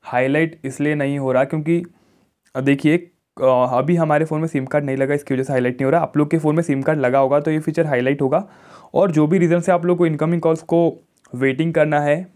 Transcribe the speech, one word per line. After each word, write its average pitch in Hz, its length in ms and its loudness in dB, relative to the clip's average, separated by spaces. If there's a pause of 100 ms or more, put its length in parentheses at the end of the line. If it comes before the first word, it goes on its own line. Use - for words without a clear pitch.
हाईलाइट 143 600 -2
इसलिए 147 320 -4
नहीं 143 240 -4
हो 131 120 -2
रहा 127 120 2
क्योंकि, 160 400 -2 (720)
अ, 131 60 -4
देखिए, 139 360 2 (440)
अ, 127 300 4
अभी 143 240 0
हमारे 156 300 0
फ़ोन 156 160 -4
में 160 60 -4
सिम 135 180 -4
कार्ड 143 200 -2
नहीं 135 120 -4
लगा, 135 160 0
इसकी 143 200 -4
वजह 131 100 -2
से 139 100 -4
हाईलाइट 123 220 0
नहीं 131 100 -2
हो 135 60 2
रहा। 165 100 2
आप - 160 -4
लोग 147 140 2
के 165 60 2
फ़ोन 156 180 0
में 165 80 0
सिम 135 180 -2
कार्ड 151 180 0
लगा 131 200 2
होगा 135 200 2
तो 156 120 -2
ये 156 80 0
फीचर 156 260 -2
हाईलाइट 135 360 0
होगा। 151 280 0 (440)
और 185 180 2
जो 151 160 2
भी 185 100 2
रीज़न 170 220 2
से 165 120 -2
आप 175 140 2
लोग 180 120 2
को 175 80 2
इनकमिंग 160 360 0
कॉल्स 160 200 0
को - 460 0 (280)
वेटिंग 135 380 0
करना 151 260 2
है 147 360 -2